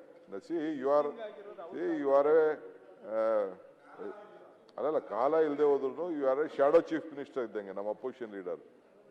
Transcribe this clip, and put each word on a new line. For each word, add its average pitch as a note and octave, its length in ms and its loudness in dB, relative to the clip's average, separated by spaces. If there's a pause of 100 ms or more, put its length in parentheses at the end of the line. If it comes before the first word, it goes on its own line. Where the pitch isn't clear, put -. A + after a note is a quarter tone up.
(320)
See, D3+ 480 -6
you C3 60 -2
are, D3 240 4 (640)
see, E3 240 -4
you C#3 100 -2
are C#3 200 6
a, D#3 260 6 (520)
ಆ, G#2+ 480 0 (1200)
ಅಲ್ಲಲ್ಲ, C#3+ 200 0
ಕಾಲ A#2 360 0
ಇಲ್ಲದೆ D3+ 280 2
ಹೋದ್ರು C#3 500 0
you C#3+ 120 -2
are C3+ 220 2
a - 100 -10
shadow D3 340 6
chief D#3 240 -6
minister C3+ 300 -6
ಇದ್ದಂಗೆ G#2 280 -8
ನಮ್ಮ G2+ 180 -4
ಅಪೋಸಿಷನ್ A#2 440 -8
ಲೀಡರ್. F2 260 -8 (500)